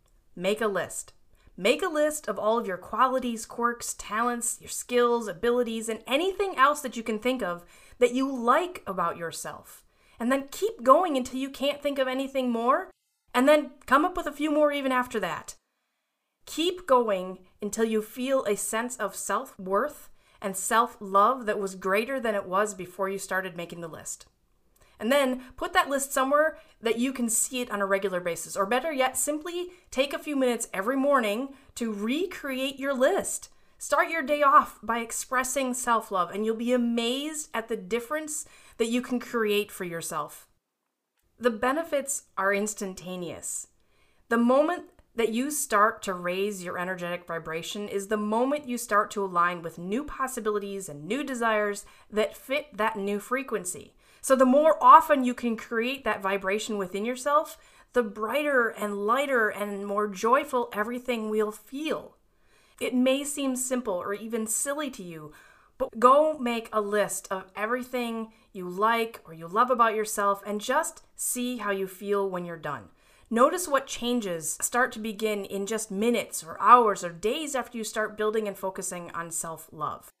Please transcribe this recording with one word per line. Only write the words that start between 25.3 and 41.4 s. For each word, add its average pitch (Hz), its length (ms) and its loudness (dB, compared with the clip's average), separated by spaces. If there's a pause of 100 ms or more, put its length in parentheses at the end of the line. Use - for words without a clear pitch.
put 349 160 -6
that 359 160 4
list 269 220 -2
somewhere 294 460 2 (240)
that 220 160 2
you 262 160 0
can 240 160 -2
see - 320 -2
it 240 80 -6
on 202 120 -2
a 202 40 2
regular 190 340 0
basis. 170 360 -6
Or 196 100 0
better 254 260 0
yet, 262 240 0
simply 349 560 -4 (200)
take 269 200 0
a 330 80 -6
few 302 160 -6
minutes 247 380 0
every 196 220 -2
morning 262 600 0 (200)
to 226 180 -4
recreate 269 840 -4
your 277 160 -2
list. 302 540 0 (280)
Start 311 320 2
your 320 140 -2
day 294 180 0
off 285 400 6
by 226 160 0
expressing 254 800 -2
self-love, 214 560 0
and 202 120 -2
you'll 220 120 0
be 233 180 0
amazed 247 800 0
at 226 140 -4
the 226 100 0
difference 240 720 -4 (300)
that 226 100 0
you 247 160 0
can 254 160 -2
create 208 520 0
for - 120 -10
yourself. 165 640 -8 (880)
The 233 140 2